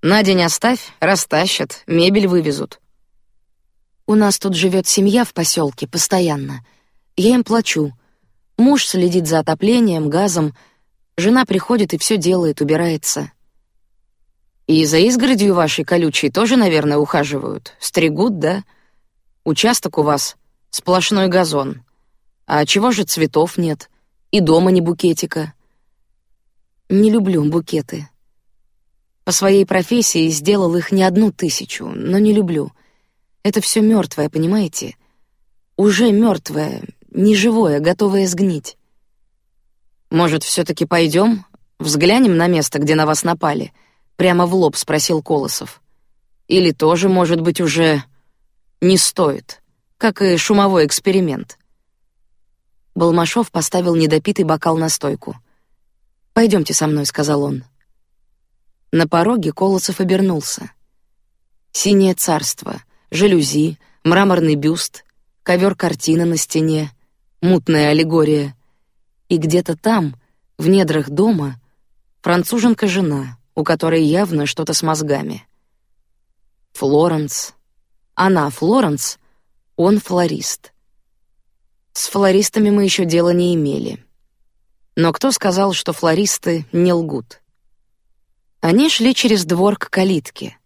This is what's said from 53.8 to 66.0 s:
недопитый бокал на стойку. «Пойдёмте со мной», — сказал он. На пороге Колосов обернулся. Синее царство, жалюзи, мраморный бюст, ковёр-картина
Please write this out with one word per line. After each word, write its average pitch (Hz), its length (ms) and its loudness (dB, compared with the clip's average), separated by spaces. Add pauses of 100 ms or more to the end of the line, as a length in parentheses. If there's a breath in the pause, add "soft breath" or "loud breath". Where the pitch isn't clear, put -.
недопитый 160 480 0
бокал 156 320 0
на 160 120 -2
стойку. - 460 -6 (1000)
«Пойдёмте 208 420 2
со 156 120 -2
мной», — 147 200 -2
сказал 147 360 -2
он. 139 220 -6 (1300)
На 160 160 2
пороге 170 440 0
Колосов 190 480 -2
обернулся. 185 720 -2 (1000)
Синее 196 420 2
царство, - 680 -6 (280)
жалюзи, 160 680 0 (260)
мраморный 175 500 2
бюст, 156 500 -4 (380)
ковёр-картина 175 800 0